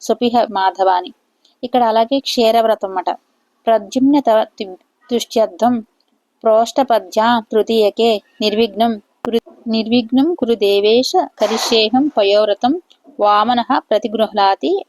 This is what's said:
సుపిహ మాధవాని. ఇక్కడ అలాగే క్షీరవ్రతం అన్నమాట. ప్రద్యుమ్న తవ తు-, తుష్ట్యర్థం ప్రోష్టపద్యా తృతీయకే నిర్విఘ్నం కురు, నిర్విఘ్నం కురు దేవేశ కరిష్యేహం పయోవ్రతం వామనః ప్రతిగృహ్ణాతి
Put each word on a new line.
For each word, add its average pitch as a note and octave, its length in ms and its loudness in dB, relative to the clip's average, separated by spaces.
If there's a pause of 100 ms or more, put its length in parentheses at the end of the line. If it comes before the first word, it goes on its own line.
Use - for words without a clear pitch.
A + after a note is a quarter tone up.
సుపిహ A#3 500 0
మాధవాని. F#3+ 640 -2 (500)
ఇక్కడ B3 200 0
అలాగే A3+ 340 0
క్షీరవ్రతం A3+ 720 -2
అన్నమాట. F3+ 300 -6 (480)
ప్రద్యుమ్న B3+ 540 2
తవ A3 240 2
తు-, F#3+ 340 -12 (320)
తుష్ట్యర్థం A#3 720 -2 (640)
ప్రోష్టపద్యా A3+ 960 0 (100)
తృతీయకే A3 680 0 (180)
నిర్విఘ్నం G#3+ 580 0
కురు, - 420 -6 (260)
నిర్విఘ్నం A#3+ 680 0
కురు A#3 200 -2
దేవేశ G#3+ 580 2 (260)
కరిష్యేహం A3+ 800 0
పయోవ్రతం G#3+ 640 0 (400)
వామనః A3 580 0
ప్రతిగృహ్ణాతి G#3+ 1120 -2